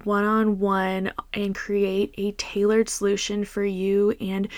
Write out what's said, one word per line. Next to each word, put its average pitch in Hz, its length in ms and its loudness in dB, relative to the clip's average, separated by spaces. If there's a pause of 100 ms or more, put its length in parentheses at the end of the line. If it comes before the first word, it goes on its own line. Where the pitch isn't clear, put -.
one-on-one 202 1080 2 (180)
and 202 240 -2
create 202 640 0
a 202 160 -2
tailored 214 560 2
solution 202 560 -2
for 202 180 -4
you 196 560 2
and 196 380 -4